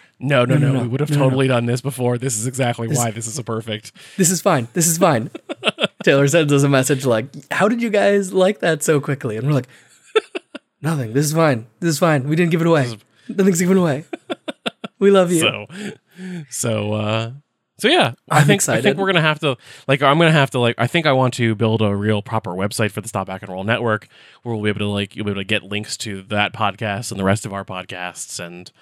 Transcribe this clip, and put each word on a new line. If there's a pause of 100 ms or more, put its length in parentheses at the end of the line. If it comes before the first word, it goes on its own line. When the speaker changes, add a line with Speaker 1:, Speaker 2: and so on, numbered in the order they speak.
(200)
Speaker 1:
No,
no,
Speaker 2:
No,
no,
Speaker 1:
no,
Speaker 2:
no.
Speaker 1:
we
would
have
Speaker 2:
No,
no,
no.
Speaker 1:
totally
done
this
before.
This
is
exactly
Speaker 2:
This
Speaker 1:
why
this
is
a
perfect. (260)
Speaker 2:
This
is
fine.
This
is
fine. (360)
Speaker 1:
<laughs>
Speaker 2:
Taylor
sends
us
a
message
like, (240)
"How
did
you
guys
like
that
so
quickly?"
And
we're
like, (460)
<laughs>
"Nothing.
This
is
fine. (140)
This
is
fine.
We
didn't
give
it
away.
Speaker 1:
This
is
Speaker 2:
Nothing's
given
away.
Speaker 1:
<laughs> (840)
Speaker 2:
We
love
you."
Speaker 1:
So, (840)
so,
uh, (460)
so
yeah, (160)
I
Speaker 2:
I'm
Speaker 1:
think,
I
Speaker 2:
excited.
Speaker 1:
think
we're
gonna
have
to, (280)
like,
I'm
gonna
have
to,
like,
I
think
I
want
to
build
a
real
proper
website
for
the
Stop
Hack
and
Roll
Network (340)
where
we'll
be
able
to,
like,
you'll
be
able
to
get
links
to
that
podcast
and
the
rest
of
our
podcasts,
and,